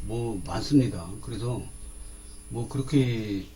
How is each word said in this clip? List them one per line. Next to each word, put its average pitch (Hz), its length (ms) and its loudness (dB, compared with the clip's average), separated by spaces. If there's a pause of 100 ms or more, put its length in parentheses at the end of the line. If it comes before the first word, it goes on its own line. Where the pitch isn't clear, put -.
뭐 110 440 -2
많습니다. 98 640 4 (120)
그래서 120 400 -4 (880)
뭐 117 180 -4
그렇게 113 800 2 (100)